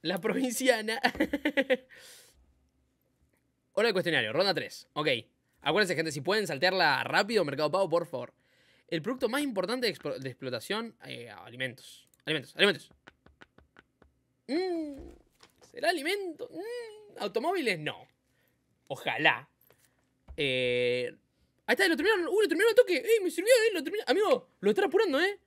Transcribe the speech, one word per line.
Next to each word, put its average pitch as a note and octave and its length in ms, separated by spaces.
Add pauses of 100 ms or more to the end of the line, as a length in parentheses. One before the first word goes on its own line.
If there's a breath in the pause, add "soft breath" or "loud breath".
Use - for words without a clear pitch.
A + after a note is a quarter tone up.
La F3 200
provinciana. A3+ 800
<laughs> - 40 (2750 loud breath)
Hora G#3+ 120
de A3+ 60
cuestionario, D#3 400
ronda F#3 200
tres. B2+ 420
Ok. D3+ 120 (540)
Acuérdense, F3 340
gente, D#3+ 160
si C#3+ 100
pueden F#3+ 280
saltearla D#3 560
rápido, G3 400
Mercado C#3+ 260
Pago, F#3 180
por E3 180
favor. B2 280 (540 soft breath)
El E3 140
producto B3 260
más C4+ 140
importante A#3 440
de F#3 80
expo-, - 240
de C3 100
explotación, C3+ 760
eh, A#2+ 260
alimentos. A#2 800 (160)
Alimentos, D3 320
alimentos. F3+ 340 (1600)
Mm, D#4+ 640 (580)
¿será - 200
alimento? F4 600
Mm, G#4+ 720
automóviles, A#3+ 560
no. B2+ 300 (800)
Ojalá. C3+ 600 (880 soft breath)
Eh, B2 800 (520)
ahí - 80
está, F#4+ 140
lo E4 80
terminaron. F4+ 300
Uy, F#4+ 160
lo G4 60
terminaron F4 220
al G#4+ 40
toque. F#4+ 220
Ey, G#4+ 260
me F4+ 80
sirvió, G4 220
eh, A4+ 220
lo D#4+ 80
termina-, F4 240
amigo, D#4+ 420 (120)
lo G3+ 100
están A3 160
apurando, E4+ 340
eh. G4 260